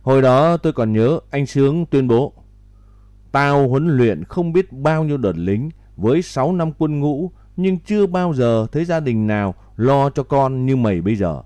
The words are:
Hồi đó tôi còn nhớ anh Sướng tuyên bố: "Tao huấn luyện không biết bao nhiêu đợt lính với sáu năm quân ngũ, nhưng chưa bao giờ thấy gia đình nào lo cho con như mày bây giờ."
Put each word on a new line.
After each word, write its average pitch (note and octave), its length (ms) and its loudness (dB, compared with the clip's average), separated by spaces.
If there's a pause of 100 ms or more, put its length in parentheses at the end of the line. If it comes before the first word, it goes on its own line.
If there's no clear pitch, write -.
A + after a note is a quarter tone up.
Hồi C3+ 200 4
đó C#3+ 360 4
tôi D#3 160 -2
còn A2 200 -2
nhớ A#2+ 260 2 (120)
anh C#3+ 140 -2
Sướng C#3+ 400 0
tuyên C3+ 220 0
bố: A#2+ 260 2 (960)
"Tao C#3+ 360 2
huấn C#3 200 0
luyện A#2 360 2
không E3+ 300 -6
biết F#3 200 0
bao D#3 300 -2
nhiêu D3 140 -2
đợt F#2+ 200 -2
lính G2+ 320 -4 (280)
với B2 240 0
sáu D3 320 -4
năm E3 240 -2
quân D3+ 220 -2
ngũ, D3 320 -4 (260)
nhưng F#3 200 0
chưa G#3 300 0
bao F3+ 260 -2
giờ A#2 380 2
thấy D#3+ 140 -2
gia E3+ 140 -2
đình A2+ 280 -2
nào G2+ 280 -2 (220)
lo C#3 320 2
cho C3+ 140 -4
con C3 420 -2
như C3+ 100 2
mày G#2+ 260 0
bây G#2 140 0
giờ." E2 300 -4